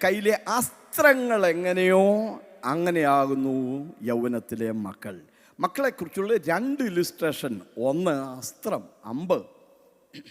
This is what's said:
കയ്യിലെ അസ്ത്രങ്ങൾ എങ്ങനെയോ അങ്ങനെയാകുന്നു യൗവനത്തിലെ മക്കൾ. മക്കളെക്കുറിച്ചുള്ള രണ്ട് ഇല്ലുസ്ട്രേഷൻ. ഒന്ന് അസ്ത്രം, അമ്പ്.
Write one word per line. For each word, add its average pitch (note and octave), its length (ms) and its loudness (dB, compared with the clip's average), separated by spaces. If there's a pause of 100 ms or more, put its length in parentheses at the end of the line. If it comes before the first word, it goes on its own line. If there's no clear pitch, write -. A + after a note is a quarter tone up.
കയ്യിലെ G3+ 440 2
അസ്ത്രങ്ങൾ B3 960 2
എങ്ങനെയോ F#3 920 4 (240)
അങ്ങനെയാകുന്നു C#3 1300 0 (120)
യൗവനത്തിലെ A#2 680 -2
മക്കൾ. G2 500 -8 (400)
മക്കളെക്കുറിച്ചുള്ള G#3 760 -2 (120)
രണ്ട് C4 340 -2
ഇല്ലുസ്ട്രേഷൻ. E3 760 -4 (180)
ഒന്ന് D3+ 320 0
അസ്ത്രം, C3+ 720 -6 (220)
അമ്പ്. C3+ 420 -4 (840)